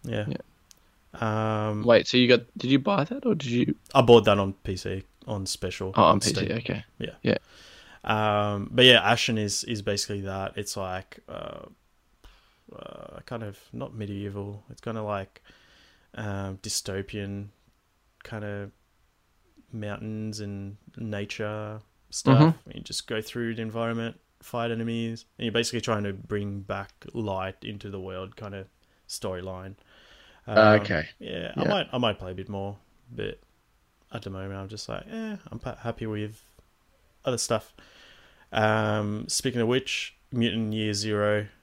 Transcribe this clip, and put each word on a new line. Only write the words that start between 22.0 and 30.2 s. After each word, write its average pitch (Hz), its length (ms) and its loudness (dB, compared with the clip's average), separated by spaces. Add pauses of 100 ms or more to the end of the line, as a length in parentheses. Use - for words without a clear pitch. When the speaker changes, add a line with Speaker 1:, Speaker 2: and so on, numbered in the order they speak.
Speaker 1:
stuff. 131 300 6
Speaker 2:
Mm-hmm. 160 360 6
Speaker 1:
You - 60 -10
just - 260 -8
go 110 140 -2
through 117 340 -4
the 113 60 -6
environment, 113 580 -4 (220)
fight 117 300 -4
enemies, 113 540 -2 (120)
and - 80 -6
you're 110 80 -2
basically 117 280 0
trying 107 220 0
to 101 100 -2
bring 101 480 -4
back 98 300 -8 (220)
light 95 480 -4
into 101 280 -10
the 98 100 -8
world 92 360 -10
kind 101 200 -12
of 95 120 -10 (400)
storyline. 92 680 -8 (680)